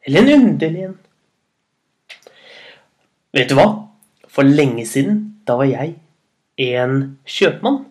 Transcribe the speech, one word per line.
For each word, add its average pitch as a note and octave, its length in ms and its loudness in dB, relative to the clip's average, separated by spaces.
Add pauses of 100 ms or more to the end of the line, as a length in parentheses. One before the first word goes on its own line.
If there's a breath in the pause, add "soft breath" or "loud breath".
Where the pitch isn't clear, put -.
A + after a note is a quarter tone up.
Eller D3 140 2
en C4+ 260 6
underlig D#3+ 400 -4
en. F#3+ 100 -16 (2250 soft breath)
Vet C3 160 0
du C#3 100 0
hva? G3 80 6 (600)
For C#3 140 0
lenge C#3 440 2
siden, G3+ 580 -4
da B2 140 -2
var C#3 80 2
jeg C3+ 320 -6 (720)
en C3 560 -4
kjøpmann. - 640 -2